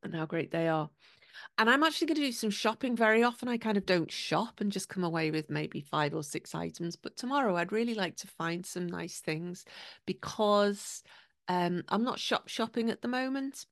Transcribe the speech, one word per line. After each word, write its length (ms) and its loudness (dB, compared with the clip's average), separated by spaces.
and 140 -6
how 100 -2
great 260 -2
they 180 2
are. 200 0
And 120 4
I'm 140 6
actually 240 2
gonna 140 2
do 100 2
some 180 0
shopping. 460 0
Very 260 6
often 280 2
I 80 0
kind 200 2
of 80 0
don't 240 4
shop 520 -2
and 100 0
just 160 -4
come 160 -4
away 260 0
with 200 -2
maybe 320 -4
five 340 0
or 80 -2
six 320 -8
items. 400 -6
But 220 -12
tomorrow 400 0
I'd 160 -2
really 220 0
like 220 -2
to 100 -14
find 380 -4
some 220 -6
nice 320 -8
things 460 -6
because, 1000 2
um, 400 2
I'm 160 2
not 120 -2
shop 300 -2
shopping 420 -2
at 120 -4
the 80 -4
moment. 640 -4